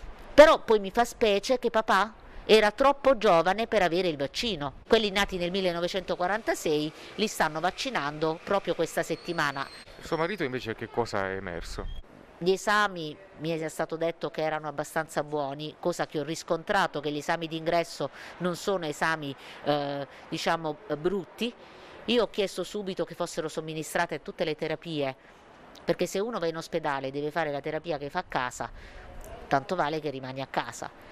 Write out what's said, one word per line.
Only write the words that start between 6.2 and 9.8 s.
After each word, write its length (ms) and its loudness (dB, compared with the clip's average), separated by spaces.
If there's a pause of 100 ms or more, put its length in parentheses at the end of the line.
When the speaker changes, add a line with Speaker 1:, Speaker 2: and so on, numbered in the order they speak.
Speaker 1:
li 100 0
stanno 340 -2
vaccinando 840 -2
proprio 300 0
questa 280 0
settimana. 640 -4 (340)